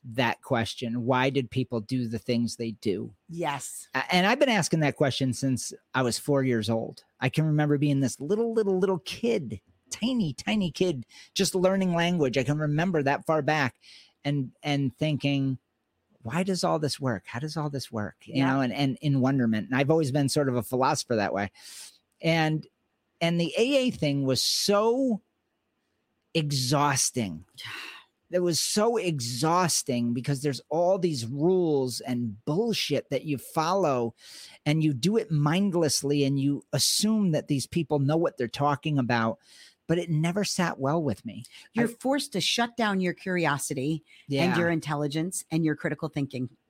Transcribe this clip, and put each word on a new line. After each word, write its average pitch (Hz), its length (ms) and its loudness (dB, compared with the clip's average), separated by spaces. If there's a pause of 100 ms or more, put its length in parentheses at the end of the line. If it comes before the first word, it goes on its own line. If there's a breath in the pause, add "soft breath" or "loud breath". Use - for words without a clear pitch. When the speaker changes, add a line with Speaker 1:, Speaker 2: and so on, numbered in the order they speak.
(120)
Speaker 1:
that 117 300 0
question. 117 600 -4
Why 131 260 2
did 127 200 -2
people 120 300 -2
do 123 260 -4
the 113 120 -6
things 117 380 -2
they 117 160 -6
do? 104 400 -4 (160)
Speaker 2:
Yes. 156 680 -8
Speaker 1:
A-, 131 200 0
and 180 120 4
I've 247 120 2
been 294 100 4
asking 180 320 2
that 139 160 2
question 131 360 0
since 131 400 -2 (220)
I 127 80 2
was 120 160 0
four 139 260 0
years 113 260 0
old. - 340 -4 (160)
I 131 100 0
can 156 160 0
remember 151 320 2
being 143 220 2
this 131 200 -2
little, 214 320 -2
little, 196 260 0
little 190 220 0
kid, 185 600 -4 (300)
tiny, 220 440 -2
tiny 202 360 -2
kid, 156 360 -2 (280 loud breath)
just 190 200 0
learning 185 400 2
language. 165 440 2
I 127 60 2
can 147 140 0
remember 156 440 0
that 139 240 0
far 156 160 2
back 143 320 0 (500 loud breath)
and, 143 280 -2 (100)
and 143 340 0
thinking, 139 640 0 (640)
"Why 143 220 -4
does 185 200 -2
all 165 140 2
this 151 220 -2
work? 123 260 -2
How - 140 -8
does 156 160 -8
all 151 140 -4
this 139 220 -8
work?" 104 320 -6
You - 120 -8
Speaker 2:
Yeah. 135 180 2
Speaker 1:
know, 139 60 2
and, 123 120 0
and 135 280 0
in 139 200 2
wonderment. 123 480 2
And 127 80 -2
I've 139 140 2
always 156 220 4
been 139 160 2
sort 143 200 2
of 123 80 0
a 117 60 0
philosopher 131 540 0
that 95 180 0
way. 98 160 -2 (720 loud breath)
And, 156 440 0 (540)
and 170 200 2
the 170 180 0
A 262 180 2
A 254 140 4
thing 143 340 0
was 131 160 0
so 226 800 2 (1120)
exhausting. 131 1120 0 (120)
Speaker 2:
<sighs> - 180 -14 (540 loud breath)
Speaker 1:
It 180 120 0
was 175 180 2
so 226 380 2
exhausting 143 1160 0
because 131 300 -2
there's 139 260 -2
all 175 300 2
these 156 260 0
rules 143 760 2
and 120 440 -4
bullshit 165 680 0
that 139 140 -2
you 147 140 -2
follow, 156 760 0 (520 loud breath)
and 156 160 2
you 156 100 4
do 170 240 0
it - 140 -2
mindlessly, 151 960 2
and 139 140 2
you 139 340 0
assume 208 580 2
that 143 160 0
these 135 220 -2
people 151 320 0
know 143 160 2
what 165 200 0
they're 120 120 -2
talking 143 500 0
about, 113 400 2 (480 loud breath)
but 170 120 0
it 175 120 -4
never 170 320 0
sat - 340 -2
well 143 240 0
with 135 240 -4
me. 110 200 -12 (300 loud breath)
Speaker 2:
You're 233 120 2
Speaker 1:
I 226 140 -4
Speaker 2:
forced 277 320 -2
to 185 80 -2
shut 233 360 -2
down 202 240 0
your 175 140 0
curiosity 151 880 -2 (260 loud breath)
and 139 60 -2
Speaker 1:
Yeah. 170 240 2
Speaker 2:
your 170 120 2
intelligence 151 840 -4
and 165 120 0
your 151 120 0
critical 156 320 -6
thinking. 131 400 -4 (220)